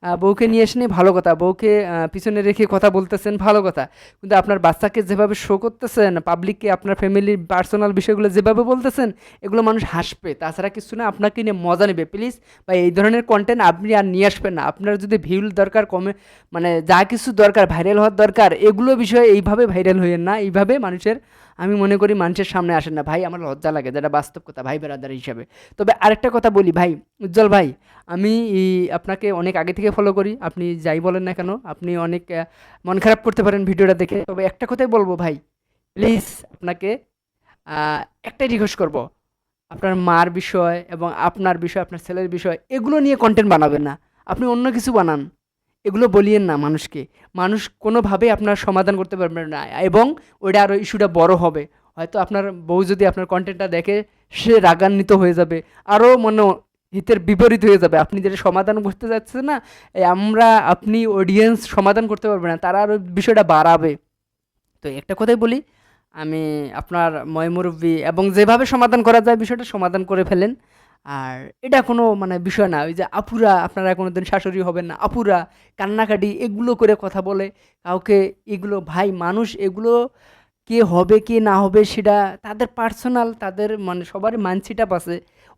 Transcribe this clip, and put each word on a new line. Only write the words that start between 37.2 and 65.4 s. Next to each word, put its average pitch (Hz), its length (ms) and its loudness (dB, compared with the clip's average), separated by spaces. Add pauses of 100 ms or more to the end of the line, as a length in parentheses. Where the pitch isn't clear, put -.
আহ, 151 400 -6 (180)
একটাই 262 260 -6
রিকোয়েস্ট 214 300 -2
করব, 143 300 -4 (640)
আপনার 185 240 -4
মার 175 360 2
বিষয় 175 580 -4
এবং 170 280 -8
আপনার 175 420 -2
বিষয়, 170 240 -6
আপনার 170 240 -12
ছেলের 185 220 -6
বিষয়, 175 300 -6 (100)
এগুলো 269 320 -2
নিয়ে 277 160 2
কনটেন্ট 220 340 2
বানাবেন 147 320 2
না, 143 160 -8 (280)
আপনি 240 200 -4
অন্য 240 260 -2
কিছু 240 200 -4
বানান, 160 380 0 (540)
এগুলো 220 240 2
বলিয়েন 202 340 4
না 165 140 -2
মানুষকে। 147 500 -4 (280)
মানুষ 190 360 -4 (100)
কোনোভাবেই 214 500 0
আপনার 202 260 0
সমাধান 190 400 0
করতে 185 200 -8
পারবে 165 300 -6
না 143 340 -10
এবং 214 340 4 (260)
ওইটা 202 220 2
আরও 202 120 2
ইস্যুটা 202 340 -2
বড় 170 260 4
হবে। 160 320 -2 (300)
হয়তো 165 220 -8
আপনার 196 340 -4
বউ 175 320 -2
যদি 190 220 0
আপনার 185 200 -2
কনটেন্টটা 185 420 -4
দেখে, 202 360 -4 (260)
সে 220 300 4
রাগান্বিত 190 520 4
হয়ে 180 220 4
যাবে, 165 280 0 (220)
আরও 233 340 6
মনে 220 240 2 (500)
হিতের 196 260 0
বিপরীত 208 460 4
হয়ে 202 140 8
যাবে। 165 200 4
আপনি 190 220 0
যেটা 190 160 -2
সমাধান 196 460 0
করতে 202 260 -8
যাচ্ছেন 226 360 -6
না, 277 180 -4 (320)
এই 185 100 0
আমরা, 214 540 4
আপনি, 208 480 0
অডিয়েন্স 214 640 2
সমাধান 208 380 2
করতে 214 220 -4
পারবে 180 200 -2
না, 165 80 -2
তারা 185 260 0
আরও 208 160 0
বিষয়টা 196 440 2
বাড়াবে। 160 540 4 (840)
তো 151 60 -10
একটা 139 300 -10
কথাই 226 180 2
বলি, 233 260 -2 (500)